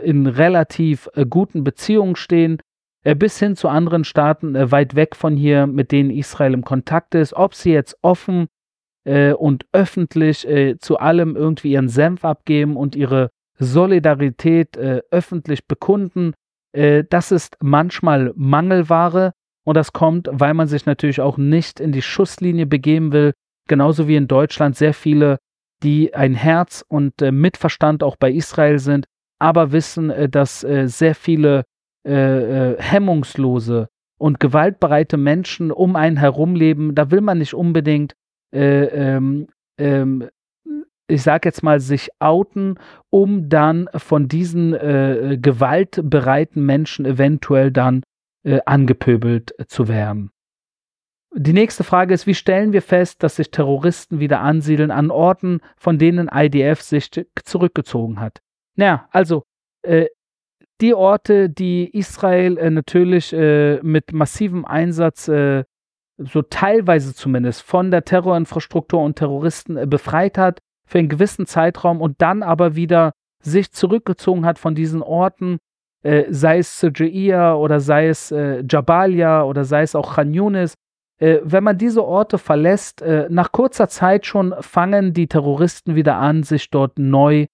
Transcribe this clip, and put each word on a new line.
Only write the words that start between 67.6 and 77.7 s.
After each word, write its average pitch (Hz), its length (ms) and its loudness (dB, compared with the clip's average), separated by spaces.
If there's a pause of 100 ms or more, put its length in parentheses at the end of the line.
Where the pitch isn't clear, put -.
von 185 300 -2
der 175 120 0
Terrorinfrastruktur 175 1000 -2
und 143 140 -2
Terroristen, 151 600 -6
äh, 131 100 -4
befreit 156 500 -2
hat 185 220 0 (260)
für - 140 0
einen 165 80 2
gewissen 170 380 -2
Zeitraum 170 560 -2
und 160 200 -4
dann 190 220 0
aber 165 320 0
wieder 165 380 2 (280)
sich 175 300 0
zurückgezogen 185 760 -2
hat 170 140 0
von 160 160 -4
diesen 160 260 -4
Orten, 180 580 -4 (440)
äh, 147 260 2
sei 160 280 2
es 175 200 -4
Sujaiya 175 800 0
oder 151 240 0